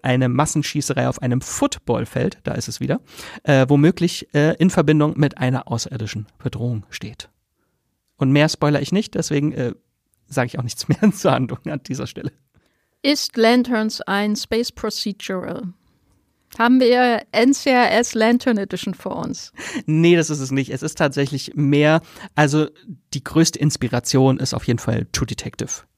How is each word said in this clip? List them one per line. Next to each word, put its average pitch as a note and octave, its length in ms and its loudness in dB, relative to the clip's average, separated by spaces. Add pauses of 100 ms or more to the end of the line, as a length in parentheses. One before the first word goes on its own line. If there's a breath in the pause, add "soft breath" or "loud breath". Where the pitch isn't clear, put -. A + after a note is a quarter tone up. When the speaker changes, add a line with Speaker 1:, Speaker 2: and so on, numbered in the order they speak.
Speaker 1:
eine B2+ 260 2
Massenschießerei C3+ 800 -2
auf - 120 -6
einem B2+ 200 0
Footballfeld, - 1000 -4
da - 100 -4
ist B2 140 -8
es - 120 -10
wieder, C#3 220 -2 (420 loud breath)
äh, C3+ 240 4
womöglich, D3+ 680 2
äh, D3+ 240 2
in F#3 120 4
Verbindung D#3 500 2
mit D3 200 2
einer B2+ 280 0
außerirdischen A2 600 -6 (140)
Bedrohung A#2 480 -6
steht. - 400 -14 (880)
Und C3+ 140 2
mehr D3 180 4
spoiler D3 320 0
ich C#3+ 100 -6
nicht, G3 240 -2
deswegen, D3+ 360 -2
äh, B2 220 -4 (540)
sage B2 200 -2
ich - 100 -10
auch B2+ 60 -4
nichts - 240 -8
<laughs> - 0 -
mehr G3 240 2
zur - 220 0
Handlung B2 320 -2
an D3+ 200 -8
dieser C3 220 -8
Stelle. - 240 -10 (720)
Speaker 2:
Ist C#4+ 320 -2
Lanterns A3+ 680 2
ein G#3 360 -2
Space A3+ 340 -4
Procedural? F#3+ 1000 -8 (880)
Haben B3 220 6
wir B3 400 4 (100)
N B3+ 220 4
C - 160 -2
R B3 240 4
S A#3+ 200 2
Lantern A#3 440 2
Edition F#3+ 360 -6
vor - 220 -8
uns? - 380 -10 (320 loud breath)
Speaker 1:
Nee, E3 320 6
das D#3+ 120 2
ist D3 120 -4
es C3 100 -4
nicht. C3+ 180 -2
Es C3 140 -6
ist D#3 140 -8
tatsächlich C#3+ 580 -2
mehr, D3 460 4 (340 loud breath)
also D3+ 320 2 (460)
die C3+ 100 -6
größte - 340 2
Inspiration C3 800 2
ist - 160 -4
auf - 140 -6
jeden A#2 120 0
Fall - 340 -4
True - 140 -2
Detective. - 420 -10 (280)